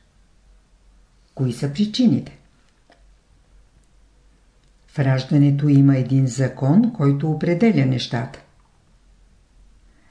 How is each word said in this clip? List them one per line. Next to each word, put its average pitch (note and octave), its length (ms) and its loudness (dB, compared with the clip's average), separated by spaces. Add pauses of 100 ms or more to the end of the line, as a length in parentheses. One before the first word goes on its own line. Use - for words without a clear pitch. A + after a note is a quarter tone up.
(1300)
Кои C3 180 -4
са C#3+ 200 -6
причините? - 680 0 (2500)
В - 120 -16
раждането C#3+ 720 2
има C#3 280 4
един C3 300 0
закон, C3+ 680 0
който C#3+ 380 -2
определя E3+ 560 0
нещата. B2 560 -6 (1700)